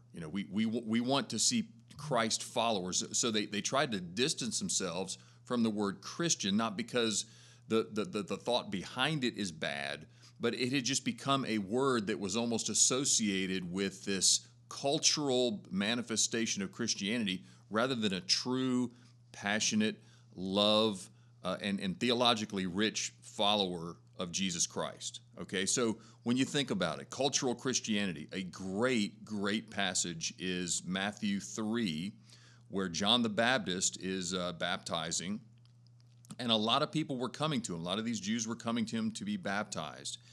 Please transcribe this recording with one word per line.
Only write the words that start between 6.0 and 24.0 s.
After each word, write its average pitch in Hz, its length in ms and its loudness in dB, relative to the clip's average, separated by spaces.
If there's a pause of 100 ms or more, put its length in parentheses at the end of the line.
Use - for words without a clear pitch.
Christian, 107 560 0
not 110 200 0
because 117 500 0 (420)
the, 110 240 4
the, 104 120 -2
the, 101 180 -2
the 95 140 -4
thought 107 340 0
behind 127 520 0
it 120 140 0
is 98 160 -2
bad, 73 540 -6 (340)
but 113 140 0
it 123 180 -2
had 139 120 2
just 131 200 0
become 135 420 0
a 110 120 0
word 117 500 2
that 104 100 0
was 95 180 -2
almost 117 340 0
associated 98 1000 2
with 95 340 -2
this 95 440 2 (200)
cultural 131 1000 2
manifestation 110 920 0
of 95 100 -4
Christianity 104 720 -2 (240)
rather 120 260 2
than 107 200 0
a 90 60 -2
true, 127 680 0 (400)
passionate, 107 680 2 (380)
love, 104 720 4 (360)
uh, 92 160 -2
and, 101 180 0
and 95 220 -4
theologically 117 680 2
rich 98 540 0
follower 92 760 0 (220)